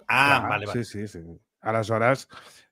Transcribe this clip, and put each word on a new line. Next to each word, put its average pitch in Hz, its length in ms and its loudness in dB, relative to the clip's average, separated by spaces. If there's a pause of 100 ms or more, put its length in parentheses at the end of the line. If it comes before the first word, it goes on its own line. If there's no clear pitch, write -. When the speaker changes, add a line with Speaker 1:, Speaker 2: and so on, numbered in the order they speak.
Speaker 1:
Ah, 131 320 4
Speaker 2:
Clar, 107 100 -4
Speaker 1:
vale, 104 160 -2
vale. 113 180 -4
Speaker 2:
sí, - 0 -
sí, 104 240 -10
sí. 90 140 -16 (400)
Aleshores, 110 640 0 (460)